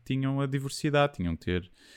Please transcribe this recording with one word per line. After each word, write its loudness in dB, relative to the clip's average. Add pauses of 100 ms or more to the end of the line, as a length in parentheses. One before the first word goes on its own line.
tinham 0
a 0
diversidade, 0
tinham -2
que -18
ter -2 (260)